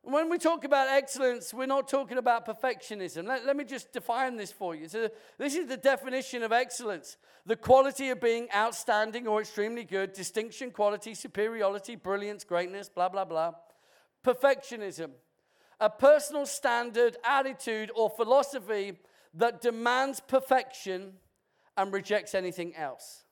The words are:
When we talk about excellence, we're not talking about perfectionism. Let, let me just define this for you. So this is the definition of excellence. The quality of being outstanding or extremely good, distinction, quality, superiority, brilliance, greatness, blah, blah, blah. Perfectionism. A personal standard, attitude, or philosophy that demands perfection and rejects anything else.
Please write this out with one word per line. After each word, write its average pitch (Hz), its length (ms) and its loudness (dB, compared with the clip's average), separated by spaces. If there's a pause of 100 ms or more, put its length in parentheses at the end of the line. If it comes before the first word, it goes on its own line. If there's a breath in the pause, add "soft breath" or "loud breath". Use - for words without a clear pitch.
When 302 260 0
we 339 100 0
talk 320 260 0
about 277 240 4
excellence, 269 640 0
we're 254 120 -4
not 269 220 0
talking 262 300 -2
about 233 260 2
perfectionism. 208 800 -6
Let, 254 180 -4
let 277 120 0
me 285 80 -4
just 247 280 -12
define 247 440 -2
this 202 140 -8
for 175 240 -8
you. 156 140 -12
So 214 220 -4 (280 loud breath)
this 269 160 -4
is 339 120 -2
the 254 100 -6
definition 254 680 0
of 220 100 0
excellence. 233 640 -2 (280 soft breath)
The 214 120 0
quality 269 540 4
of 254 100 -4
being 233 340 0
outstanding 220 760 0
or 214 120 2
extremely 214 440 -6
good, 190 280 -4
distinction, 220 600 -8
quality, 208 420 0
superiority, 208 840 -2
brilliance, 202 480 -6
greatness, 185 440 -4
blah, 180 200 0
blah, 190 160 -2
blah. 165 300 -2 (720 soft breath)
Perfectionism. 233 840 0 (680 soft breath)
A 214 120 4
personal 285 560 6
standard, 240 760 0
attitude, 240 720 0
or 220 140 2
philosophy 220 920 2 (360 soft breath)
that 208 260 2
demands 240 600 0
perfection 240 960 0 (640)
and 190 160 0
rejects 202 420 0
anything 175 420 -2
else. - 540 -10